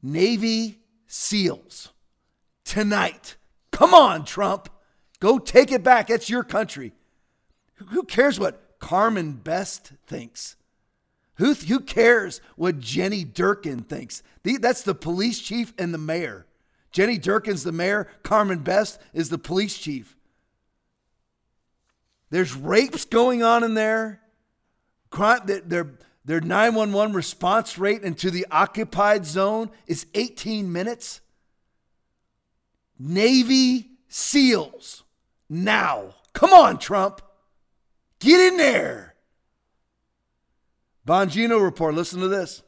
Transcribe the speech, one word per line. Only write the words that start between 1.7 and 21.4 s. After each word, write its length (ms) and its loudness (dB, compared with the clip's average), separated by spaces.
tonight. 720 -4
Come 240 6
on, 280 8
Trump. 460 -4
Go 200 4
take 320 6
it 100 0
back. 260 4
That's 220 -4
your 140 -4
country. 500 -6
Who, 100 -20
who 180 -4
cares 360 0
what 220 -4
Carmen 540 -2
Best 600 -8
thinks? 520 -14
Who, 180 2
who 260 -2
cares 600 0
what 240 -4
Jenny 440 -6
Durkin 580 -4
thinks? 400 -14
The, 140 -2
that's 260 -2
the 100 -4
police 460 -4
chief 380 -8
and 160 -6
the 40 -8
mayor. 480 -8
Jenny 260 0
Durkin's 460 -2
the 80 -6
mayor. 360 -4
Carmen 380 0
Best 400 -2
is 160 -4
the 80 -6
police 400 -4
chief. 380 -12